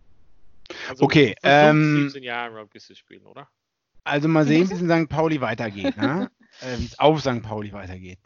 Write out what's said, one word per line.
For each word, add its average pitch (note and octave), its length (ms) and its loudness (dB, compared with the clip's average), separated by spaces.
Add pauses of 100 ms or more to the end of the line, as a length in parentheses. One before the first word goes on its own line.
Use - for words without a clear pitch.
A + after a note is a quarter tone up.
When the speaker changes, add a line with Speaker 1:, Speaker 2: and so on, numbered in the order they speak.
(920)
Speaker 1:
Also C3 140 -4
Speaker 2:
Okay, C#3 380 4
Speaker 1:
du C#3 80 2
versuchst, D3 220 8
Speaker 2:
ähm, D3+ 320 2
Speaker 1:
siebzehn C#3 200 -10
Jahre A#2+ 380 -10
Rugby G#2 180 -20
zu G2 160 -20
spielen, G2 300 -20
oder? B2+ 240 -20 (560)
Speaker 2:
Also D3 240 -2
mal D#3 160 4
Speaker 3:
Wie - 40 2
Speaker 2:
sehen, D#3 120 4
Speaker 3:
bitte? F#3 100 0
Speaker 2:
wie F#3+ 40 -8
es F3 60 -6
in F3 60 -2
Sankt E3 240 0
Pauli D#3 300 -2
weitergeht, A2+ 560 -6
ne? F#3 380 -4
Speaker 3:
<laughs> - 40 -20 (220)
Speaker 2:
Äh, B2+ 160 -8
wie A#2+ 80 -6
es - 140 -12
auf D3+ 200 4
Sankt A#2+ 280 -4
Pauli G#2 260 -10
weitergeht. F#2 520 -16